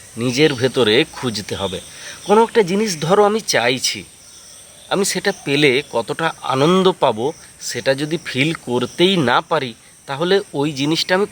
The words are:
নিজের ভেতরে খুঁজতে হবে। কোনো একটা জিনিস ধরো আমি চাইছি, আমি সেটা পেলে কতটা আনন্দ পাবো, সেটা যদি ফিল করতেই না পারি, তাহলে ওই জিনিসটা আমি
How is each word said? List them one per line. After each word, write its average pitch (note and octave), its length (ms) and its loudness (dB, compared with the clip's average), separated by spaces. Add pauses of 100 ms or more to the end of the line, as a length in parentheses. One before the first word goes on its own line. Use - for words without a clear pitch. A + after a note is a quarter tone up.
(180)
নিজের C3 360 2
ভেতরে B2+ 600 2
খুঁজতে G#2 420 -8
হবে। F#2 260 -6 (420)
কোনো G#3+ 200 4
একটা A3+ 180 2
জিনিস F#3+ 400 -2
ধরো G3 220 4
আমি G#3 160 2
চাইছি, A#2+ 640 -2 (840)
আমি F#3+ 160 0
সেটা F#3+ 280 -4 (120)
পেলে C#3+ 460 2
কতটা C#3+ 500 -4
আনন্দ F3+ 580 2
পাবো, B2+ 340 0 (280)
সেটা B2 320 -4
যদি D3 320 -4
ফিল C#3+ 280 -2
করতেই D#3 640 0
না C3+ 240 2
পারি, C3+ 320 -4 (320)
তাহলে F3 360 0 (120)
ওই D3 180 -2
জিনিসটা D3+ 440 -2
আমি G3+ 160 0